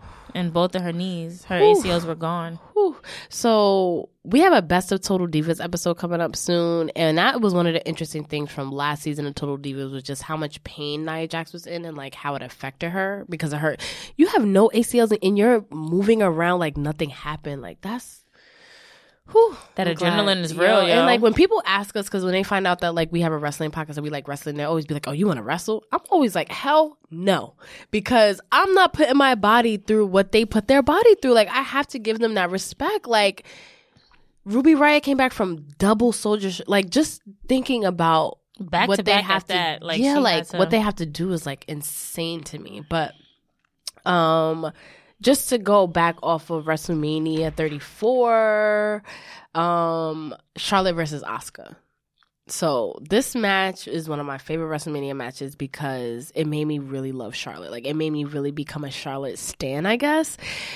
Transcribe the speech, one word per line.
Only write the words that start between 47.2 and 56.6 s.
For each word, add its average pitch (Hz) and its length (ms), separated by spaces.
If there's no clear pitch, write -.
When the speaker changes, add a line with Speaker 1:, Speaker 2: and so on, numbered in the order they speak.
Speaker 2:
thirty-four, 214 1500
um, 165 800
Charlotte 190 380
versus 156 280
Asuka. - 540
So 127 540
this 220 340
match 190 540
is 156 180
one 147 140
of 147 60
my 139 100
favorite 160 320
WrestleMania 147 480
matches 135 400
because 131 800
it 156 120
made 151 200